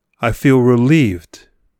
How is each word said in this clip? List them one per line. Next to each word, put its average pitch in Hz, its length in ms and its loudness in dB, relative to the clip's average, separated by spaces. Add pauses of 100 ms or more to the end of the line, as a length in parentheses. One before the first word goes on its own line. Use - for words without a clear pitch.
(220)
I 117 100 -4
feel 135 280 0
relieved 123 880 -2 (320)